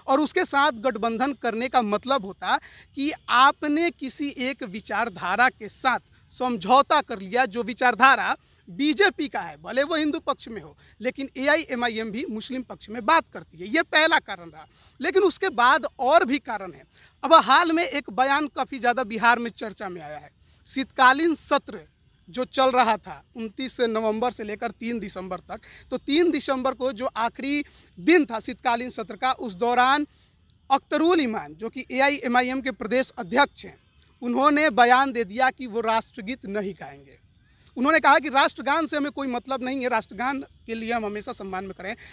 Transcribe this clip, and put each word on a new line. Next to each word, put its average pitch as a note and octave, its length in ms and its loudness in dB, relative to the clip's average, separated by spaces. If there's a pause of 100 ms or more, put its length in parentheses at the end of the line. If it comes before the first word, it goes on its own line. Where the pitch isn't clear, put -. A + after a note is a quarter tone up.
और C4+ 120 2
उसके D#4+ 260 0
साथ C#4+ 260 2
गठबंधन A3+ 600 -4
करने A#3 360 -6
का B3+ 120 2
मतलब G#3 440 -2
होता G3 320 -4 (380)
कि C#4+ 160 -2 (180)
आपने D4 600 4
किसी C#4+ 460 -8
एक C4 260 -6
विचारधारा G#3 840 -2
के G#3+ 200 -8
साथ A#3+ 300 -2 (320)
समझौता B3 680 2
कर A3 180 -8
लिया, G#3+ 260 0
जो A3 180 -6
विचारधारा A#3+ 720 4 (340)
बीजेपी D4 580 0
का G#3+ 120 -6
है, E3 180 -10
भले G#3+ 260 -2
वो D#4+ 120 -2
हिंदू D#4 240 -2
पक्ष - 280 -6
में G#3+ 140 -12
हो, D3+ 160 -20 (240)
लेकिन C4 360 -6
एआईएमआईएम A#3+ 760 -2
भी B3+ 180 -8
मुस्लिम A#3+ 320 -8
पक्ष - 280 -18
में A3 160 -10
बात D#4 180 4 (100)
करती E3+ 240 -18
है। F3+ 100 -14
ये D4 140 2
पहला D#4 380 4
कारण F3 300 -10
रहा, D3+ 180 -20 (340)
लेकिन F#4+ 220 2
उसके F#4+ 260 0
बाद B3+ 360 4 (140)
और C4+ 260 4
भी C4+ 120 -2
कारण G3 360 -10
है। D3 100 -20 (400)
अब C#4+ 100 6
हाल D4+ 380 6
में E4 120 2
एक C#4 260 -4
बयान C#4 380 0
काफ़ी C4+ 320 -8
ज़्यादा A#3+ 240 0
बिहार A3+ 360 2
में A#3 100 -6
चर्चा G#3 400 -12
में F3 120 -12
आया D3+ 160 -14
है। D3 120 -18 (380)
शीतकालीन C4+ 680 2
सत्र - 440 -4 (500)
जो B3 160 -4
चल C4 260 2
रहा A3+ 260 2
था D3 260 -16 (140)
उनतीस A#3 440 -8
नवंबर A3+ 500 -2
से A#3 120 -12
लेकर G#3+ 280 -8
तीन A#3 280 -6
दिसंबर F#3 380 -10
तक, F#3+ 220 -14 (320)
तो C4 60 -6
तीन D#4+ 340 2
दिसंबर C4 420 -2
को B3+ 180 -4
जो A#3 140 -8
आखिरी C4+ 580 -4 (360)
दिन D4+ 260 6
था A3 140 -8
शीतकालीन B3 500 -2
सत्र A3 260 -10
का, C4 160 0
उस A3+ 240 -6
दौरान B3 520 2 (640)
अख्तरुल D#4 500 2
ईमान, F3 340 -4
जो G#3+ 140 -10
कि B3+ 220 -12
एआईएमआईएम B3+ 720 0
के B3+ 100 -4
प्रदेश A3+ 460 -2
अध्यक्ष A3+ 480 0
हैं, F3 120 -20 (440)
उन्होंने C#4+ 480 2
बयान B3 420 6
दे A#3 120 -4
दिया A#3+ 260 0
कि B3+ 180 -8
वो A3 140 -6
राष्ट्रगीत A3+ 640 -4
नहीं G3 280 -6
गाएंगे। C#3 460 -18 (580)
उन्होंने D4+ 220 2
कहा D#4 200 6
कि C#4 100 -2
राष्ट्रगान C#4+ 560 2
से D4+ 120 -4
हमें C#4+ 140 -2
कोई C#4 160 -6
मतलब B3 360 -6
नहीं C4 180 -4
है, B3 80 -2
राष्ट्रगान A#3+ 500 -4
के - 360 -12
लिए A3+ 180 -6
हम A3+ 120 -2
हमेशा G#3 260 -8
सम्मान G3 340 -10
में F#3+ 120 -14
खड़े F#3 120 -12
हैं, A#3 80 -10 (160)